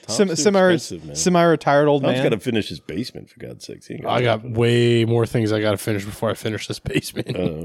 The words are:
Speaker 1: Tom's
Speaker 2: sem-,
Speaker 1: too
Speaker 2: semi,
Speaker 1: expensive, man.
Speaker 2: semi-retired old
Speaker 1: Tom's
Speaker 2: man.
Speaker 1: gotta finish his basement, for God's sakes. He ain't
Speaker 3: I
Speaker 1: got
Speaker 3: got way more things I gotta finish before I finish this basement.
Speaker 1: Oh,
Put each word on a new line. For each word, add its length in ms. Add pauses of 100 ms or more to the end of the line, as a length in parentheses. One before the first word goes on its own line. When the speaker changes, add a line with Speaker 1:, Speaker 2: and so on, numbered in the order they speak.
Speaker 1:
Tom's 100
Speaker 2:
sem-, 120
Speaker 1:
too 60
Speaker 2:
semi, 380
Speaker 1:
expensive, 320
man. 100
Speaker 2:
semi-retired 720
old 140
Speaker 1:
Tom's 140
Speaker 2:
man. 80
Speaker 1:
gotta 160
finish 300
his 100
basement, 500
for 100
God's 240
sakes. 220
He 80
ain't 140
Speaker 3:
I 160
Speaker 1:
got 180
Speaker 3:
got 120
way 520
more 220
things 240
I 100
gotta 160
finish 260
before 280
I 20
finish 340
this 120
basement. 580
Speaker 1:
Oh, 60 (220)